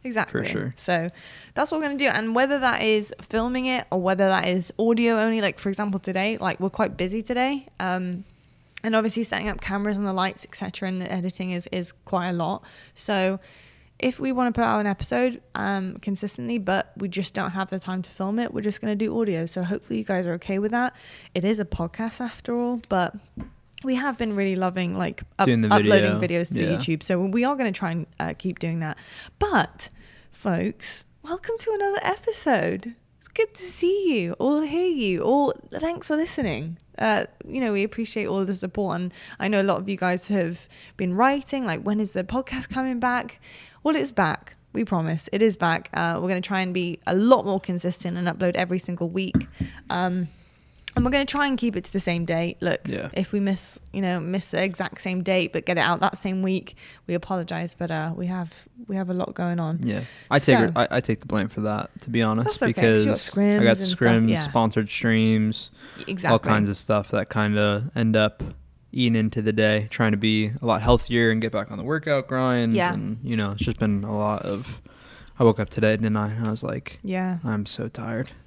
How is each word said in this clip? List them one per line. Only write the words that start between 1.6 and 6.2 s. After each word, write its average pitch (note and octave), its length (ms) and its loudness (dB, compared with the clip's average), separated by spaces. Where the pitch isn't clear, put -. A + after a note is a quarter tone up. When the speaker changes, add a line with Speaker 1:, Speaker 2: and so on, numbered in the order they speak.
Speaker 1:
what D#4 80 0
we're D4+ 80 -2
gonna C#4+ 100 -2
do. C4+ 100 2
And A3+ 280 0
whether C4+ 240 4
that B3 240 2
is G#3+ 380 2
filming B3 440 -2
it B3+ 260 0
or F#3+ 100 0
whether F#3+ 280 4
that F#3+ 180 2
is F3+ 320 0
audio A#3 400 4
only, A3+ 220 2
like, G3 180 0
for G3+ 100 -4
example, G3 300 -2
today, F#3+ 380 -2